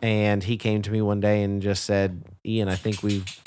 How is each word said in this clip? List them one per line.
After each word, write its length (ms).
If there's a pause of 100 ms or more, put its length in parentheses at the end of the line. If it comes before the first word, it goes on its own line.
And 420
he 140
came 240
to 100
me 100
one 200
day 220
and 180
just 240
said, 380 (220)
"Ian, 240
I 60
think 260
we 220 (240)